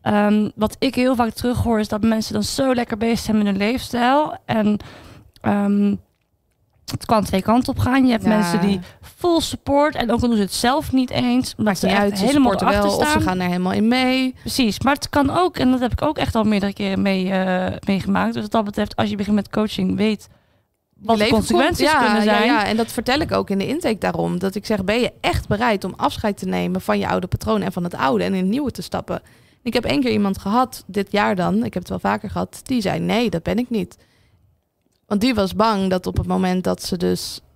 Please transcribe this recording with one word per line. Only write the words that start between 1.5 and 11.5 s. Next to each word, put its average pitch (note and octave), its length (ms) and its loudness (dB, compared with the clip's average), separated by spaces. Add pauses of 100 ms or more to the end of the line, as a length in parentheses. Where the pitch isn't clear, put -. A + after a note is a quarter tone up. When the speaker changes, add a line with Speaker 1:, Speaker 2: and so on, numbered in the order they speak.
Speaker 1:
is G#3+ 80 -2
dat G#3+ 140 -4
mensen A3 320 0
dan G#3 100 0
zo C4 300 0
lekker A#3 240 -2
bezig A#3 220 0
zijn A3 180 0
met G#3 80 2
hun G3 120 0
leefstijl. B3 880 0
En, G#3+ 320 2 (640)
ehm, G3+ 540 2 (920)
het - 200 -10
kan G#3+ 180 2
twee F#3+ 180 0
kanten B3 320 2
op - 60 -4
gaan. C4+ 260 4
Je B3+ 60 4
hebt G#3+ 120 0
Speaker 2:
Ja. A3 60 4
Speaker 1:
mensen G#3+ 320 2
die G3 180 2 (220)
full E4+ 400 0
support C#4+ 540 0
en A#3+ 160 -2
ook A#3 100 2
al B3 60 2
doen A#3 100 2
ze G#3 60 4
het F#3 100 -4
zelf C4+ 380 0
niet C4 180 2
eens, B3 480 0